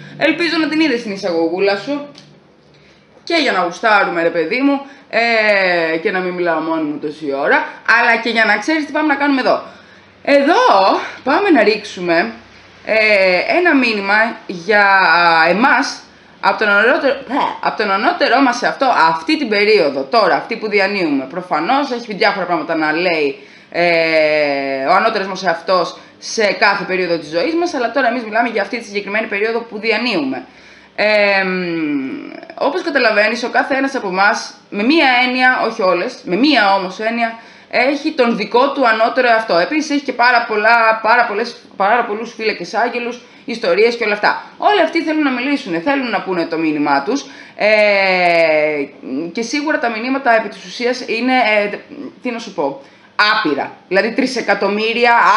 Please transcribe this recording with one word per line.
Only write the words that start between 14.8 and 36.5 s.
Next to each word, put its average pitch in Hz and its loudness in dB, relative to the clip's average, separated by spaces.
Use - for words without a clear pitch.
εμάς, 247 2
από 302 0
τον 214 0
ανώτερο, 247 2
απ' 208 -2
τον 208 -2
ανώτερό 247 2
μας 254 2
σε - -4
αυτό, 269 -2
αυτή 226 0
την 269 -4
περίοδο, 202 2
τώρα, 190 2
αυτή - -4
που 214 -8
διανύουμε. 190 0
Προφανώς 175 -2
έχει 226 -8
διάφορα 190 0
πράγματα 165 -4
να 156 0
λέει, 156 0
ε, 151 0
ο 151 2
ανώτερος 208 2
μας 190 -8
εαυτός 175 -2
σε 208 -2
κάθε 190 0
περίοδο 175 -2
της 151 -10
ζωής 185 -2
μας, 339 -2
αλλά 240 -2
τώρα 254 0
εμείς 247 -2
μιλάμε 220 -2
για 208 -2
αυτή - -6
τη 233 -10
συγκεκριμένη 202 -4
περίοδο 220 -2
που 214 -12
διανύουμε. 208 -2
Ε, 202 2
μ, 156 -4
όπως 311 -2
καταλαβαίνεις, 233 0
ο 233 -4
κάθε 269 0
ένας 269 -2
από 208 -4
εμάς, 202 0
με 202 -4
μία 294 4
έννοια, 254 2
όχι 226 -6
όλες, 185 0
με 175 -2
μία 220 4